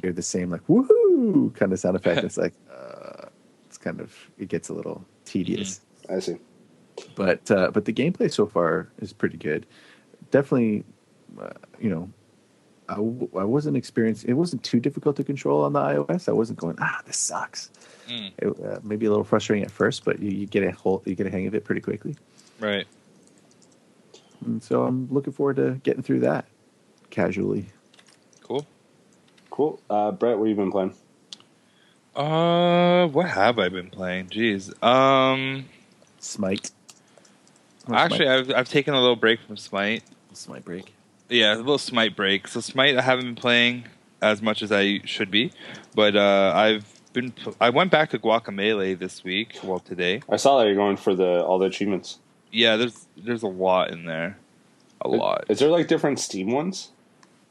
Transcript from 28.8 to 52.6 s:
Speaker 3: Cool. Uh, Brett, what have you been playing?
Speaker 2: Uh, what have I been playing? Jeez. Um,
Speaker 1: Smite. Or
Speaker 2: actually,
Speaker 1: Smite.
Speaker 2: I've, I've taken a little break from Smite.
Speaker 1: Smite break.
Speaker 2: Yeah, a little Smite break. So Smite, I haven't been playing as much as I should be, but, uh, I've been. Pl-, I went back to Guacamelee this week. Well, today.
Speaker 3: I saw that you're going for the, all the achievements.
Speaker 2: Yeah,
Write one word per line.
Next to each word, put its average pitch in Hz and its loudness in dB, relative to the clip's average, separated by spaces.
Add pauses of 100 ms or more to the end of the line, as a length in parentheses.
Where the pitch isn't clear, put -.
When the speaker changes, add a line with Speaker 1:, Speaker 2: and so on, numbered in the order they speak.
Speaker 3:
Cool. - -2 (100)
Uh, 104 0
Brett, 113 0
what 110 0
have 104 0
you 104 2
been 95 0
playing? 98 -2 (1200)
Speaker 2:
Uh, 175 4
what 160 0
have 113 2
I 92 2
been 92 -8
playing? 92 -6
Jeez. 104 -2 (120)
Um, 131 2 (540)
Speaker 1:
Smite. - -6 (1160)
Or 120 0
Speaker 2:
actually, 160 4
Speaker 1:
Smite. 135 4
Speaker 2:
I've, 131 2
I've 123 0
taken 147 0
a 135 4
little 123 6
break 113 2
from 107 -16
Smite. 101 -4 (300)
Speaker 1:
Smite - -16
break. 90 -12 (360)
Speaker 2:
Yeah, 110 4
a - -2
little 131 0
Smite 113 -2
break. 98 0
So - -8
Smite, 131 0
I 127 4
haven't 127 2
been 120 -8
playing 120 2 (360)
as 107 2
much 110 -2
as 104 -4
I 101 2
should 104 -6
be, 113 0 (420)
but, 104 4
uh, 98 6
I've 107 0 (120)
been. 127 -4
Pl-, - -12
I 117 6
went 170 2
back 151 4
to 120 -2
Guacamelee 101 0
this 92 -10
week. 95 -6
Well, 92 -4
today. 90 -4
Speaker 3:
I 104 2
saw 139 6
that 113 6
you're 101 4
going 101 2
for 104 0
the, 90 2
all 92 2
the 95 2
achievements. 95 -6 (320)
Speaker 2:
Yeah, 113 2